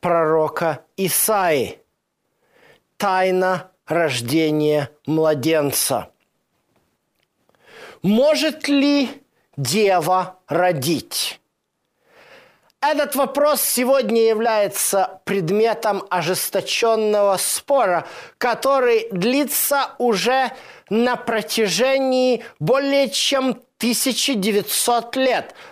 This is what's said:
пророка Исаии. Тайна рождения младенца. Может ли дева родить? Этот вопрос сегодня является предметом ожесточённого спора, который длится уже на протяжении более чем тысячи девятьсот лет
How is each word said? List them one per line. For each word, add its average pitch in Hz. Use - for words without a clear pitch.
пророка 160
Исаии. 175
Тайна 185
рождения 151
младенца. 151
Может 277
ли 285
дева 185
родить? 160
Этот 285
вопрос 285
сегодня 233
является 214
предметом 202
ожесточённого 202
спора, 190
который 240
длится 254
уже 240
на 233
протяжении 240
более 277
чем 262
тысячи 247
девятьсот 220
лет 254